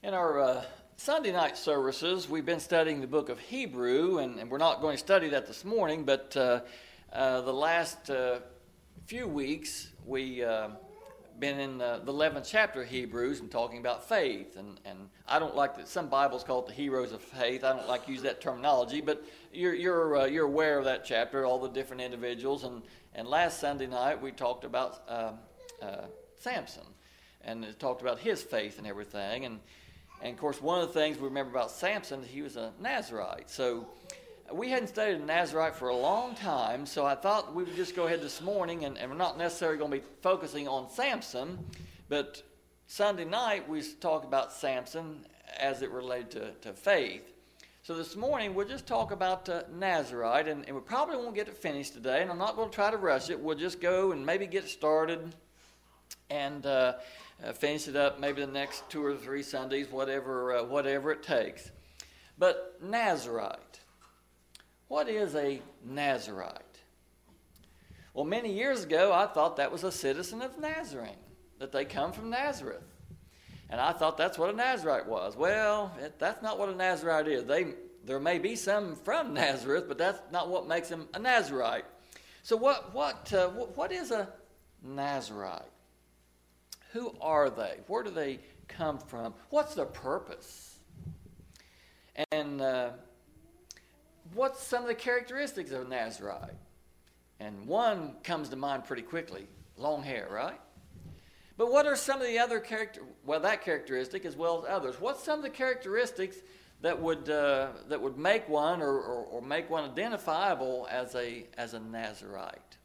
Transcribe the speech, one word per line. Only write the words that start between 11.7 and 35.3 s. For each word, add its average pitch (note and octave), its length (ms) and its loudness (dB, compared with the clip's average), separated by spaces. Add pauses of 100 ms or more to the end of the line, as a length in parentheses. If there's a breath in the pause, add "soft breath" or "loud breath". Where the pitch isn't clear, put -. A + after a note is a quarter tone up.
uh, A#2+ 200 0
the B2+ 80 -6
eleventh C#3+ 380 0
chapter G#3 360 2
of A2+ 40 -10
Hebrews B2 520 -2
and G#2+ 100 -12
talking A#2+ 300 -2
about A#2+ 280 -4
faith, C3 480 0
and, G2 300 -14
and G2 240 -14 (160 loud breath)
I C#3+ 120 4
don't D#3 160 0
like C#3 220 4
that - 100 -12
some - 220 -4
Bibles C3+ 340 4
call B2+ 180 0
it B2 80 -8
the G#2+ 40 -12
heroes C3 400 -2
of G#2+ 80 -10
faith. B2+ 420 -2
I C3 140 4
don't A2 100 -6
like B2 200 -2
to C3+ 60 -8
use C3 100 -6
that C3 180 -2
terminology, C3 600 2
but D3+ 240 0 (260 loud breath)
you're, F3 220 2
you're, E3 420 4
uh, C3+ 80 8
you're D3+ 220 4
aware D3 320 4
of C3+ 80 2
that C3 180 2
chapter, B2+ 400 2
all B2+ 140 4
the B2+ 100 -2
different C3 320 -4
individuals, B2 640 -2
and, B2 160 -8 (340 loud breath)
and A2+ 140 -8
last D#3+ 320 4
Sunday C#3+ 260 0
night B2+ 360 0
we C3+ 100 -6
talked B2 320 -2
about, B2 420 -2
uh, A2+ 260 -4 (500)
uh, G2 240 -8 (320)
Samson, - 480 -8 (560 soft breath)
and A2+ 200 -8
it A2 160 -12
talked B2+ 220 -2
about B2 180 0
his G#3+ 240 0
faith G#2+ 360 -2
and G#2 80 -12
everything, G#2 580 -6
and, A2 160 -10 (600 loud breath)
and A#2+ 140 -6
of - 60 -12
course, C#3+ 200 -2
one E3+ 200 2
of E3 80 2
the - 60 -10
things D3+ 220 4
we C3+ 120 -4
remember C3+ 240 -2
about A#2+ 180 0
Samson, F3 540 -2
he C3 180 -10
was C3 140 -10
a A2+ 240 -6
Nazarite. E3 680 -4
So B2 380 -2 (640 loud breath)
we A3 160 -4
hadn't B3+ 200 0
studied G#3 320 2
a D3 40 -6
Nazarite D#3+ 520 2